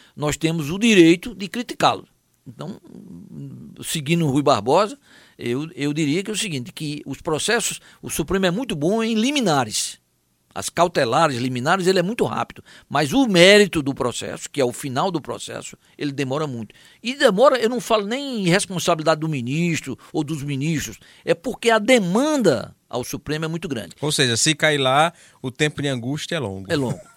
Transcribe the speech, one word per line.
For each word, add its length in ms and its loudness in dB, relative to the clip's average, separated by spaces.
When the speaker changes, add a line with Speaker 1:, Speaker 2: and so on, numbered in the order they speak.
Speaker 1:
nós 200 -2
temos 320 -2
o 100 -4
direito 540 4
de 140 -10
criticá-lo. 640 -2
Então, 360 -14
seguindo 420 0
o 40 0
Rui 120 2
Barbosa, 560 0
eu, 380 -6
eu 160 -4
diria 320 -2
que 60 -8
é 40 -6
o 20 -8
seguinte, 360 -8
que 340 -10
os 140 -12
processos, 600 -4
o 80 -12
Supremo 360 -2
é 40 2
muito 240 -4
bom 260 0
em 140 0
liminares. 840 0
As 140 -8
cautelares, 680 2
liminares, 500 0
ele 140 4
é 20 4
muito 220 -2
rápido. 400 -6
Mas 240 0
o 160 4
mérito 520 8
do 140 -2
processo, 560 -6
que 100 -2
é 40 4
o 80 0
final 360 -2
do 120 -4
processo, 560 -12
ele 140 -6
demora 380 -2
muito. 260 -10
E 140 -6
demora, 440 6
eu 100 2
não 120 -4
falo 260 0
nem 340 -4
em 80 0
responsabilidade 720 2
do 80 -4
ministro 680 -2
ou 120 0
dos 180 -6
ministros, 560 -4
é 80 2
porque 380 -2
a 80 6
demanda 960 2
ao 160 -4
Supremo 400 -6
é 40 -2
muito 200 -6
grande. 320 -8
Speaker 2:
Ou 100 -2
seja, 260 2
se 180 2
cair 240 2
lá, 340 4
o 100 -8
tempo 300 -2
de 80 -2
angústia 480 -4
é 40 -4
longo. 320 -6
Speaker 1:
É 20 0
longo, 260 -2